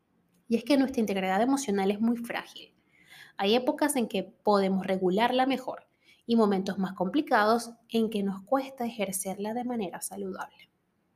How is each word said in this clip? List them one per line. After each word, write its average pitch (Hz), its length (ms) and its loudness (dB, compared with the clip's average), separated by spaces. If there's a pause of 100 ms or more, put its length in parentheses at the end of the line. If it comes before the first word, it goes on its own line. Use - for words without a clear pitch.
(480)
Y 226 60 0
es 226 80 2
que 294 140 2
nuestra 262 240 2
integridad 196 420 0
emocional 208 480 0
es 208 100 -2
muy 233 160 2
frágil. - 560 -10 (680)
Hay 202 120 4
épocas 285 420 0
en 233 100 2
que 196 160 -2
podemos 190 640 0
regularla 202 600 2
mejor - 400 -4 (400)
y 233 100 2
momentos 202 400 4
más 190 160 -2
complicados 233 800 2 (180)
en 226 220 0
que 208 120 -2
nos 196 200 -4
cuesta 269 420 -2
ejercerla 196 680 -6
de 247 100 -4
manera 208 380 -6
saludable. - 640 -10 (480)